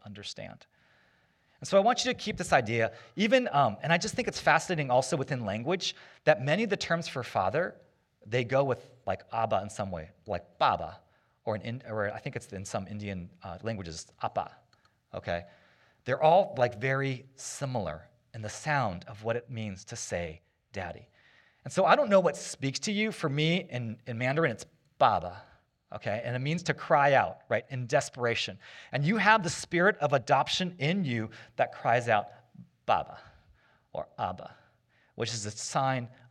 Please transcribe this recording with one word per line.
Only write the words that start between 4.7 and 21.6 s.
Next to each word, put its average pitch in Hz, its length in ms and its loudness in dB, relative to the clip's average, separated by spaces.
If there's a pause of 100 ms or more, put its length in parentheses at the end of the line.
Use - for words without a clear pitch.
also 131 280 4
within 127 280 -4
language 120 480 -4 (300)
that 151 180 6
many 156 220 0
of 220 60 -4
the 196 80 0
terms - 320 -4
for 131 120 -6
father, 113 540 0 (500)
they 123 200 0
go 131 180 2
with, 131 260 -2 (160)
like, 95 180 -4 (100)
Abba 110 280 2
in 104 80 -8
some 98 220 -6
way, 80 200 -10 (140)
like 90 320 -8
Baba, 87 400 0 (460)
or 107 140 -4
in, 117 320 -8
or 107 240 -2
I 107 60 -12
think 135 180 -10
it's - 160 -10
in 95 100 -8
some 98 240 -6
Indian, 101 420 -8 (140)
uh, 90 180 -10
languages, 98 460 -8 (160)
Appa, - 320 -4 (580)
okay? 87 300 -6 (600)
They're - 180 0
all, 170 340 6
like, 117 220 2
very 135 460 -2 (100)
similar 98 720 -6 (260)
in 113 80 -12
the 107 80 -6
sound 120 600 -2
of 107 160 -14
what 113 100 0
it 120 140 -8
means 107 340 -8
to 117 140 -12
say 85 440 -6 (300)
daddy. 90 380 -12 (560)